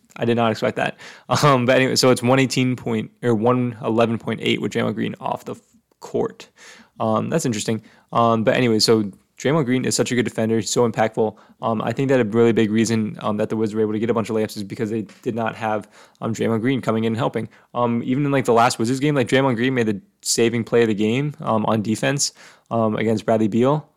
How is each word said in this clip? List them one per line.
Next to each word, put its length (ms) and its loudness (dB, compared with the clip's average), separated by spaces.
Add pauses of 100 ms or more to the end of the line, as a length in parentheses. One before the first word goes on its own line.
(180)
I 80 -4
did 100 2
not 160 2
expect 240 -2
that. 220 -4 (440)
Um, 240 4
but 120 4
anyway, 180 2
so 160 4
it's 100 2
one 160 4
eighteen 380 0
point, 360 -6 (120)
or 100 2
one 500 0
eleven 360 2
point 240 -8
eight 180 0
with 120 -4
Draymond 220 -2
Green 260 -6
off 240 -8
the 80 -10
f-, 80 -14 (400)
court. 480 -6 (500)
Um, 300 0
that's 160 -2
interesting. 360 -2 (300)
Um, 320 2
but 120 2
anyway, 240 2
so 300 4 (280)
Draymond 280 0
Green 200 0
is 100 -2
such 160 0
a 40 -2
good 100 2
defender. 320 0
He's 120 -2
so 180 2
impactful. 480 0 (260)
Um, 200 -2
I 120 -4
think 160 -2
that 100 4
a 60 4
really 260 4
big 180 2
reason, 520 0
um, 160 -4
that 120 -2
the 60 -4
Wizards 180 -2
were 80 -2
able 120 0
to 60 -2
get 100 -2
a 40 0
bunch 160 -2
of 60 -4
layups 220 -2
is 60 -8
because 280 -6
they 120 -4 (200)
did 100 -4
not 220 -4
have, 340 -6 (300)
um, 140 -6
Draymond 280 -2
Green 200 -2
coming 240 -2
in 80 0
and 40 -4
helping. 320 -4 (240)
Um, 300 -2
even 220 -2
in, 60 -2
like, 140 0
the 80 4
last 240 4
Wizards 220 -2
game, 160 0
like, 120 0
Draymond 280 2
Green 180 -2
made 140 0
the 120 -2 (220)
saving 440 0
play 180 2
of 60 2
the 40 0
game, 460 -2
um, 260 -2
on 160 0
defense, 520 -2 (360)
um, 280 0
against 280 -2
Bradley 220 2
Beal 500 0